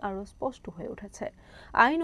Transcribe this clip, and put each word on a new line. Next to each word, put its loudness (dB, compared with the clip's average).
আরও -6
স্পষ্ট -8
হয়ে -10
উঠেছে। -12
আইন 6